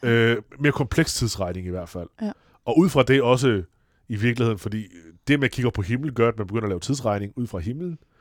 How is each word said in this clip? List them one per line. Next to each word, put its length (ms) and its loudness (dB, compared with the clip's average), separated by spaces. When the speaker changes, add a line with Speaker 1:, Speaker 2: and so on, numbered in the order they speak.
Speaker 1:
Ja. 60 0
Øh, 340 4
mere 140 2
kompleks 420 0
tidsregning 520 -4
i 40 -8
hvert 180 -8
fald. 200 -10
Speaker 2:
Ja. 100 -6
Speaker 1:
Og 140 4
ud 100 8
fra 140 4
det 200 4
også 400 2
i 80 -6
virkeligheden, 420 0
fordi 280 -8
det 120 4
med 80 2
at 40 -4
kigge 140 -2
op 60 0
på 100 -4
himlen, 320 -4
gør, 140 4
at 100 -2
man 80 -4
begynder 180 -4
at 60 -2
lave 100 -4
tidsregning 560 -2
ud 100 -4
fra 120 -8
himlen. 400 -8